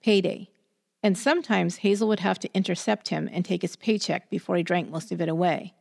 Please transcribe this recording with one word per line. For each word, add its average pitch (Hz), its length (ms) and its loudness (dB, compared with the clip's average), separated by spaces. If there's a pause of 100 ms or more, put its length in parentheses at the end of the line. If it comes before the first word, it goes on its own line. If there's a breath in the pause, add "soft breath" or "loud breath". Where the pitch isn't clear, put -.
payday, 190 480 2 (540)
and 202 120 4
sometimes 208 600 2
Hazel 202 320 2
would 214 140 0
have 185 180 0
to - 160 -8
intercept 190 540 0
him 156 220 -4
and 175 140 -2
take 180 160 -2
his - 140 -6
paycheck - 560 -2
before 180 260 -2
he 170 60 0
drank 175 260 -2
most 160 220 -8
of 170 100 -4
it 165 80 0
away. 165 520 -2